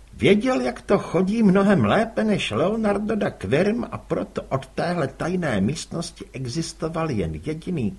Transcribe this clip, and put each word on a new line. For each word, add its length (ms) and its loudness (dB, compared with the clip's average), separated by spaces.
Věděl, 460 4
jak 220 -4
to 160 2
chodí, 440 0
mnohem 420 6
lépe 400 2
než 260 0
Leonardo 640 0
da 140 0
Quirm, 600 0
a 80 -8
proto 440 -6
od 240 -4
téhle 420 -2
tajné 520 -2
místnosti 720 -4
existoval 800 -4
jen 340 -2
jediný 540 -4